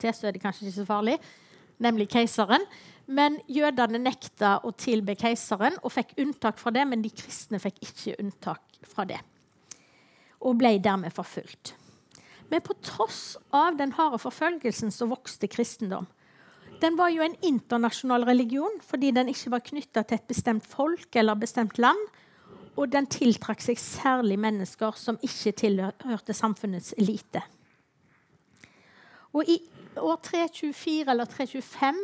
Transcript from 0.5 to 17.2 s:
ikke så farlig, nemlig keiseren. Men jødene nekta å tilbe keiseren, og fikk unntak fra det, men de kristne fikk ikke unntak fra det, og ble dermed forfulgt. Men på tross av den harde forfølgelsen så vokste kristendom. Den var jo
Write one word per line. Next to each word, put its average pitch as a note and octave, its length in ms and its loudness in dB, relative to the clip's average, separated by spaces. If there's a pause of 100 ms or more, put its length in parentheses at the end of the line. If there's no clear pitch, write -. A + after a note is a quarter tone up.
ikke F#3+ 140 -6
så F#3 80 -6
farlig, G#3+ 260 2 (640)
nemlig A3+ 320 2
keiseren. A#3 560 4 (420)
Men D4 300 2 (100)
jødene B3 540 2
nekta G#3 640 0
å A3+ 100 -4
tilbe G#3 400 0
keiseren, A#3 640 0
og - 140 -6
fikk - 260 -2
unntak B3+ 400 -2
fra A#3 140 -2
det, C4+ 100 4
men B3 160 0
de A3 140 -4
kristne - 480 -8
fikk - 240 -6
ikke - 320 -10
unntak - 600 -10 (120)
fra F#3+ 160 -4
det, - 160 -10 (1200)
og B3 160 2
ble A#3 240 6
dermed F#3+ 320 0
forfulgt. - 580 -12 (800)
Men D#4+ 140 0
på - 180 -6
tross - 540 -4 (180)
av D#4 240 4
den C#4 160 -2
harde D4 240 2
forfølgelsen C4 720 -2
så A#3 180 -2
vokste - 380 -6
kristendom. F#3+ 640 -4 (720)
Den E4 160 4
var F4 120 4
jo D#4+ 120 0